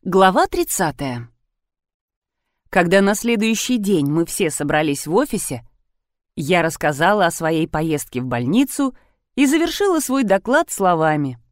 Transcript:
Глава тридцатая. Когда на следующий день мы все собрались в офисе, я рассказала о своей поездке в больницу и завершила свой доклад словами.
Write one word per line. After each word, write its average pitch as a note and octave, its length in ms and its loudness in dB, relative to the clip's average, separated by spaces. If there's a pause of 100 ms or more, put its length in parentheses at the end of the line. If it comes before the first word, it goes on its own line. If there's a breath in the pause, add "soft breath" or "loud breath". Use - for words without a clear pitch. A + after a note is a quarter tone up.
Глава F#3+ 420 4
тридцатая. C#3 800 -4 (1400)
Когда F3+ 300 4
на G3 160 4
следующий A3+ 640 0
день F#3+ 280 0
мы D#3 200 0
все E3+ 240 -2
собрались D3+ 580 -2
в D#3 80 -2
офисе, G3+ 500 -2 (720)
я E3+ 260 0
рассказала E3 640 0
о E3 60 2
своей D#3+ 380 -2
поездке D#3 500 -4
в B2+ 60 -6
больницу F3+ 680 -2 (420)
и C4+ 100 2
завершила E4 560 0
свой C4 240 -2
доклад A3 440 0
словами. D#3 680 0 (120)